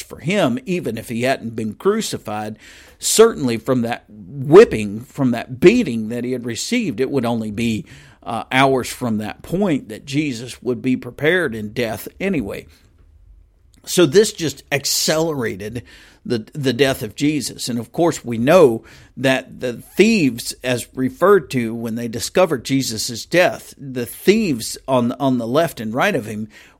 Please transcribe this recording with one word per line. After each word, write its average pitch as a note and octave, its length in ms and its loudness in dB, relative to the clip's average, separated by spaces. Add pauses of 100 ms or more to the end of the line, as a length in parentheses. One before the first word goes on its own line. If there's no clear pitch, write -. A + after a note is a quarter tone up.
for - 160 -18
him, C#3+ 480 0
even E3+ 320 -4
if G#2+ 100 -12
he A#2 140 -6
hadn't A#2 340 -2
been A2 180 -6
crucified. A2 840 -2 (400)
Certainly D#3 600 4
from B2+ 240 0
that A#2 260 -4
whipping, A2+ 920 6
from C3 300 -2
that A#2 300 -4
beating D#3+ 480 4
that A#2+ 160 -6
he B2 80 -4
had B2+ 120 -6
received, A#2+ 560 -4
it C3 100 0
would C3 140 0
only A2+ 280 -2
be, A2 340 -2 (380)
uh, A2 260 -6
hours C3 380 2
from A2+ 300 -4
that G#2+ 240 -10
point F3 460 -2
that G#2+ 160 -14
Jesus C3+ 560 -6
would A2+ 220 -4
be B2+ 140 0
prepared C#3+ 580 -2
in G#2+ 180 -8
death A2+ 360 -6 (120)
anyway. E3 460 -4 (1200)
So F3 200 4
this G3 260 4
just - 400 -8
accelerated C3+ 1120 -4 (400)
the, A#2+ 140 -2 (160)
the C3+ 180 0
death C3+ 300 0
of G#2+ 120 -8
Jesus. C#3+ 540 -4
And A#2+ 100 -4
of A2+ 140 -10
course, E3 320 0
we A#2+ 140 -4
know B2+ 440 6 (320)
that C3 460 -2
the B2 140 -6
thieves, E3+ 800 2 (100)
as B2 300 -2
referred C#3+ 560 2
to A#2 240 -4
when A#2 200 -8
they A#2+ 140 -8
discovered B2 560 0
Jesus' A#2+ 640 -4
death, E3 500 0
the B2 300 -8
thieves F#3 720 -2 (100)
on, B2+ 240 0
on C3+ 240 -2
the A#2 100 -4
left D3 340 -2
and A2 120 -8
right E3+ 240 0
of A#2 80 -6
him, G#2+ 240 -10 (320)